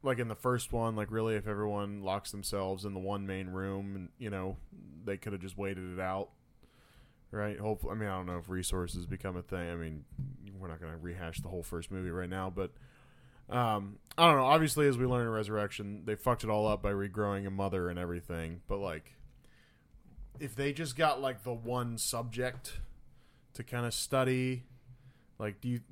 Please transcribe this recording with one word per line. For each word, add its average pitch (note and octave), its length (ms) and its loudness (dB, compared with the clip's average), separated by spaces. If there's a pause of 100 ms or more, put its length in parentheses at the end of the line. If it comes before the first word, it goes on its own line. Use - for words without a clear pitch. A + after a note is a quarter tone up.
like, B2+ 180 2
in A#2 100 0
the G#2+ 60 -4
first B2 360 2
one, A2+ 240 2
like, G#2 160 0
really, A2 240 2
if G#2 120 0
everyone G2+ 540 0
locks G2 300 -2
themselves G2 540 -2
in G2+ 80 -2
the F#2+ 80 -4
one G2 260 -2
main F#2+ 220 -2
room, G2 460 -2
and, F#2 220 -8
you A2+ 120 -6
know, F#2+ 260 -2 (480)
they G2 140 -2
could G2+ 160 -6
have F#2+ 80 -4
just F#2+ 160 -8
waited G2 340 -2
it F2+ 80 -6
out, F#2+ 300 0 (1000)
right? G#2 280 -2
Hopefully, G#2 320 0
I G2+ 40 -2
mean, A2 120 -2
I F#2+ 80 0
don't F#2 100 -2
know F2+ 120 -2
if E2+ 120 -6
resources F2+ 560 0
become F#2 300 -4
a F2 60 -4
thing. F2 280 -4
I F2 60 -2
mean, D#2+ 300 -6 (520)
we're F#2 120 -8
not D#2+ 100 -8
gonna E2 160 -8
rehash E2+ 460 -6
the - 80 -6
whole F2+ 120 -4
first E2 300 -6
movie F#2 180 -4
right F2+ 200 -2
now, F#2 200 -2
but, F2+ 220 -2 (800)
um, G#2 480 2 (200)
I E3+ 100 10
don't D3+ 100 10
know. C3 80 6
Obviously, D3+ 420 8
as C3 100 6
we B2+ 80 4
learn B2 200 4
in A2+ 80 0
Resurrection, G#2 720 -2
they G#2+ 100 0
fucked A#2 300 2
it A2 40 0
all G#2+ 200 6
up G#2 120 2
by G2+ 120 2
regrowing G2 540 2
a G2 40 -2
mother F#2+ 380 2
and F2 100 -2
everything. E2+ 720 -4
But, G2 80 0
like, F2 340 -4 (1300)
if C3 160 -6
they C#3 160 2
just C#3+ 240 -4
got, D3+ 260 4
like, C3 220 -2
the B2 100 -2
one A#2 440 -2
subject A#2+ 840 -2 (760)
to A2+ 80 -6
kinda A#2+ 280 0
study, B2+ 720 4 (760)
like, G#2+ 220 -4
do - 80 -4
you, A#2+ 120 2 (120)